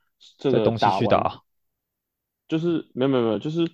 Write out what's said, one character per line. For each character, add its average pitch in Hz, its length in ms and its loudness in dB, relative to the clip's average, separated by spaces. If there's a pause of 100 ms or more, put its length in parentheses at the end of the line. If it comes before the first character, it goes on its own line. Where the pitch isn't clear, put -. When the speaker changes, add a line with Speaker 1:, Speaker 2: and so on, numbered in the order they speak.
(360)
Speaker 1:
这 139 160 0
个 117 60 4
打 110 120 2
完 117 80 -4
Speaker 2:
在 107 100 2
东 98 100 0
西 101 60 0
区 101 60 0
打 - 100 4
啊？ - 200 -6 (1080)
Speaker 1:
就 160 100 -2
是， 170 340 -2
没 123 140 -2
有， - 20 2
没 135 80 2
有， 120 60 2
没 113 80 0
有， 104 80 -2
就 127 100 -8
是 165 260 -2